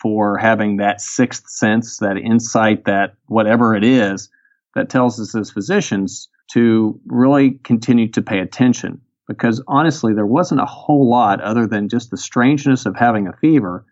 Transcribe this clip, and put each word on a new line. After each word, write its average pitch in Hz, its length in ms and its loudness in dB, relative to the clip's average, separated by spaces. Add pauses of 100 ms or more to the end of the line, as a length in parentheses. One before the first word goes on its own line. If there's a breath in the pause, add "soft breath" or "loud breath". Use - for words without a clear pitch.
for 107 360 -2
having 107 400 0
that 101 240 -2
sixth - 480 -4
sense, 113 480 -2
that 98 200 -2
insight, 113 680 0
that 98 300 -2 (100)
whatever 110 500 2
it 101 80 0
is 107 460 0 (460)
that - 140 -4
tells 123 300 0
us 107 160 -8
as 107 160 -6
physicians 104 800 -4 (220)
to 113 560 2
really 135 440 4 (120)
continue 117 480 2
to 127 100 -2
pay 107 180 -4
attention. - 600 -2 (260)
Because 113 400 -2
honestly, 143 460 0
there 104 120 0
wasn't 135 340 0
a - 60 0
whole 139 440 2
lot 110 300 2
other 113 260 -2
than 104 220 -2
just 120 240 -4
the 95 60 -8
strangeness 135 680 0
of 95 120 -6
having 120 300 0
a 85 60 -10
fever. 110 580 0